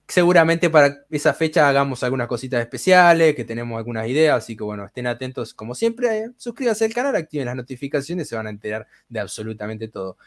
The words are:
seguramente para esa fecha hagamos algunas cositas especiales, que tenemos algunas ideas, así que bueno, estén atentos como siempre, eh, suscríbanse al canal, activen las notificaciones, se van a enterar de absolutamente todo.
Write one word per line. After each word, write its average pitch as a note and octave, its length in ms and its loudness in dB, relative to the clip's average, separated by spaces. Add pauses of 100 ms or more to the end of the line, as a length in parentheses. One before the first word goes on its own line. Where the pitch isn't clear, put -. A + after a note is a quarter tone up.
seguramente E3+ 640 4
para C#3+ 400 4
esa D3 240 0
fecha D#3 360 2
hagamos C#3 340 0
algunas B2 240 -2
cositas B2 320 -4
especiales, E3 760 4
que A#2 100 -6
tenemos A#2 320 -6
algunas A2+ 320 -6
ideas, D3 280 4
así A2+ 200 -6
que A2 80 -8
bueno, G#2 180 -6
estén B2 240 -8
atentos B2 460 -6
como A2+ 220 -10
siempre, A3+ 420 -2
eh, A3+ 180 -6
suscríbanse A#3 480 -2
al A3 100 -2
canal, C4 220 -2
activen D3+ 300 -4
las B2 100 -4
notificaciones, C3+ 720 -6
se A#2 80 -8
van A2 120 -4
a - 20 -8
enterar G#2+ 380 -8 (200)
de A2+ 140 -6
absolutamente A2 680 -8
todo. F#2+ 400 -10